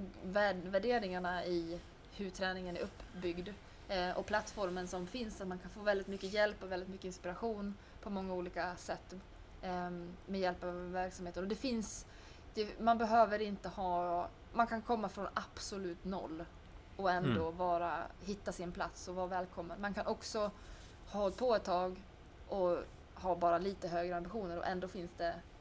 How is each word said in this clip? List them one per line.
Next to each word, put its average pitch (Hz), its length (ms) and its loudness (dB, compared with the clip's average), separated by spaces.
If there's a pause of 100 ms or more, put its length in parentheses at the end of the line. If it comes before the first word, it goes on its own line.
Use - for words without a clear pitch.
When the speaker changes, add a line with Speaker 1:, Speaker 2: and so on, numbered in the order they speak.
(240)
Speaker 1:
värd-, 190 420 4
värderingarna 185 800 2
i 170 320 0 (380)
hur 196 140 -4
träningen 185 460 -2
är - 40 -2
uppbyggd, 180 680 -4 (400)
eh, 180 220 2
och 190 160 0
plattformen 196 640 0
som 180 180 -2
finns, 220 340 -4
att 190 80 -4
man 185 100 -4
kan 185 120 -10
få 214 100 -12
väldigt 202 260 4
mycket 190 260 -4
hjälp 208 300 4
och 190 100 -4
väldigt 185 160 -2
mycket 190 160 -8
inspiration 202 720 -2 (280)
på 208 80 -6
många 190 240 -2
olika 180 420 -2
sätt, - 380 -6 (480)
ehm, 180 460 -2 (180)
med 196 140 0
hjälp 180 240 2
av 180 280 -2
verksamheten. 185 500 -2
Och 196 60 0
det 214 60 2
finns, 233 520 -2 (480)
det, 208 260 -2
man 226 180 8
behöver 214 440 8
inte 196 260 -2
ha, 175 600 2 (240)
man 226 140 6
kan 226 160 -2
komma 214 260 2
från 190 260 -4
absolut 190 720 -4
noll 165 400 -4 (520)
och 190 140 4
ändå 147 360 6
Speaker 2:
Mm. 165 100 -2
Speaker 1:
vara, 175 360 4 (280)
hitta 196 320 -4
sin 175 200 -4
plats 175 360 -4
och 180 60 -4
vara 185 120 0
välkommen. 180 540 -4
Man 202 140 -2
kan 208 120 -2
också - 340 0 (680)
ha 202 120 -2
hållit 190 160 4
på 247 200 6
ett 196 80 4
tag 185 380 2 (460)
och 180 300 6 (360)
ha 180 220 2
bara 170 220 8
lite 185 300 0
högre 175 280 2
ambitioner 175 420 -2
och - 80 -2
ändå 185 220 0
finns 175 280 -6
det 170 180 0 (260)